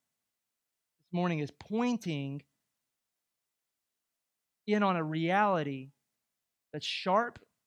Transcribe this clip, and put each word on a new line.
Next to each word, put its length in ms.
this 160
morning 260
is 100
pointing 920
in 160
on 120
a 80
reality 880
that's 140
sharp 540